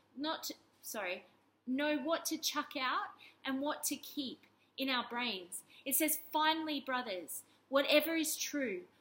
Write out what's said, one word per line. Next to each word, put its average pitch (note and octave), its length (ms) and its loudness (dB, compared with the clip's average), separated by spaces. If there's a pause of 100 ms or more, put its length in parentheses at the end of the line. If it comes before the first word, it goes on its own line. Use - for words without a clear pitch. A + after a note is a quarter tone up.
(160)
not D4+ 280 -4
to, - 100 -6 (280)
sorry, G3 420 -4 (420)
know D4 320 2
what D#4+ 280 0
to D#4+ 120 0
chuck - 400 -2
out D4+ 300 0 (360)
and C4+ 160 -2
what D4 240 -2
to C#4 120 0
keep - 440 -8 (360)
in C4+ 120 -2
our B3 220 2
brains. A3 520 -4 (220)
It C#4 120 0
says, D#4 220 2 (140)
"Finally, D#4 480 2
brothers, A3+ 640 -4 (280)
whatever D4 460 6
is D#4+ 200 2
true, A3+ 460 -2 (180)